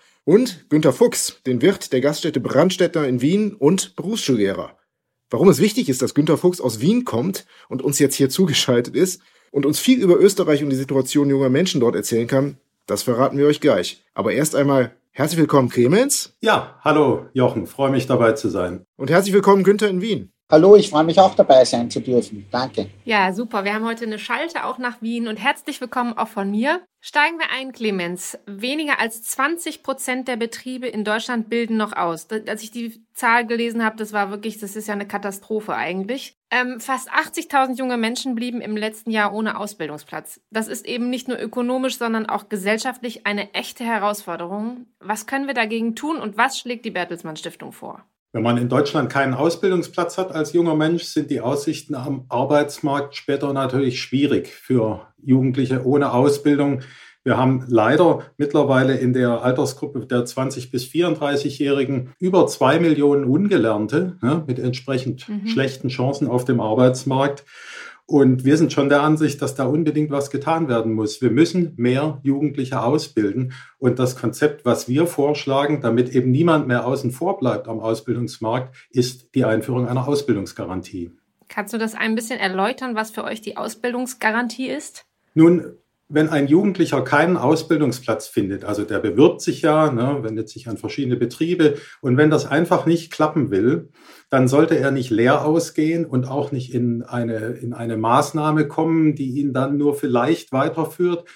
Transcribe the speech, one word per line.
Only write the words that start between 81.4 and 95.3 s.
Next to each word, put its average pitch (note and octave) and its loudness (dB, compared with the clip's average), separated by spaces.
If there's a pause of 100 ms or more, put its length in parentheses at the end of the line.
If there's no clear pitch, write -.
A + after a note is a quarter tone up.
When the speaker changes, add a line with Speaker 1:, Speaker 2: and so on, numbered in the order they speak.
Speaker 4:
Kannst G3+ -10
du A#3 -4
das A3 -4
ein A3 -4
bisschen A#3 -6
erläutern, G#3+ -2
was A3 -6
für G#3+ -10
euch A3 -10
die - -12
Ausbildungsgarantie A#3+ -4
ist? C4+ -10 (280)
Speaker 2:
Nun, E3 6 (320)
wenn D3+ 2
ein C#3+ 0
Jugendlicher E3 2
keinen D#3+ 2
Ausbildungsplatz C#3+ 0
findet, G2 -4
also G#2 -4
der G2+ -4
bewirbt G#2 4
sich - -6
ja, D#3 4
ne, A2+ 0
wendet A2 -8
sich A2+ -16
an G#2+ -8
verschiedene B2 -4
Betriebe, D#3+ 0 (260)
und B2+ 2
wenn D3+ 6
das B2+ 2
einfach E3 0
nicht E3 0
klappen D#3 0
will, A#2 0 (400)
dann C3 4
sollte D#3 4
er C#3 0
nicht C3 -4
leer B2+ 2